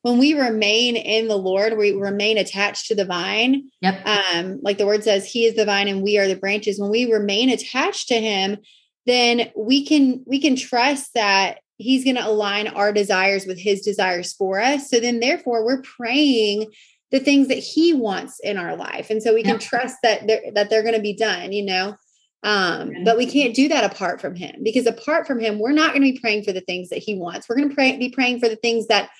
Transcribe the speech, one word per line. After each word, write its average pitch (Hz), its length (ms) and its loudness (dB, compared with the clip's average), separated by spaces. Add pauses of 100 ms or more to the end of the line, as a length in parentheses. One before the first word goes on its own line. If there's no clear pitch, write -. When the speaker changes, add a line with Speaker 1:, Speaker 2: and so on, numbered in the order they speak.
Speaker 1:
when 240 140 2
we 285 160 4
remain 233 640 0
in 226 320 -2
the 208 100 0
Lord, 196 400 0
we 208 140 2
remain 202 460 -2
attached 196 500 -4
to 220 80 -2
the 196 100 0
vine. 208 640 -2 (120)
Speaker 2:
Yep. 190 260 -2
Speaker 1:
Um, 190 560 -2
like 196 160 -2
the 202 80 0
word 208 160 0
says, 202 260 0
he 233 160 0
is 226 100 2
the 214 100 2
vine 202 220 0
and 196 140 -4
we 208 160 2
are 196 100 2
the 190 100 0
branches. 196 420 -4
When 202 100 -4
we 233 220 0
remain 208 380 2
attached 277 580 -2
to 247 80 2
him, 208 420 -2 (480)
then 240 500 2
we 262 300 0
can, 277 400 2
we 269 140 0
can 285 160 2
trust 262 580 -2
that 196 460 0 (180)
he's 254 260 0
gonna 254 240 0
align 208 420 0
our 208 220 0
desires 196 540 2
with 185 140 -10
his 196 220 -2
desires 185 520 -2
for 190 260 -2
us. 269 300 0
So 240 100 2
then 240 200 -2
therefore 247 460 0
we're 262 180 -2
praying 226 880 0 (400)
the 269 80 4
things 277 300 4
that 254 100 -2
he 330 340 2
wants 196 460 -4
in 202 180 -4
our 165 180 -6
life. - 360 -8
And 214 100 -2
so 220 140 4
we 226 80 2
can 202 120 2
Speaker 2:
Yep. 208 60 -6
Speaker 1:
trust 247 400 -4
that 214 240 2
they're, 214 160 2 (140)
that 202 160 0
they're 220 120 4
gonna 226 160 2
be 208 140 -4
done, 185 380 -2
you 202 140 -4
know? 190 300 -2 (480)
Um, 196 460 0
Speaker 2:
Okay. 175 140 -8
Speaker 1:
but 220 140 4
we 247 100 0
can't 254 260 2
do 262 140 4
that 294 160 2
apart 196 360 -2
from 180 160 -8
him, - 280 -12
because 226 240 2
apart 302 400 -2
from 247 120 -2
him, 214 200 -2
we're 240 140 0
not 302 200 4
gonna 277 180 4
be 254 80 -2
praying 214 240 -2
for 202 100 -2
the 185 80 -8
things 180 280 -8
that - 140 -6
he 214 100 -4
wants. 175 340 -8
We're 233 100 -2
gonna 285 180 0
pray, 262 220 2
be 247 120 -4
praying 247 300 -2
for 233 100 2
the 220 60 -4
things 226 320 -2
that 202 320 2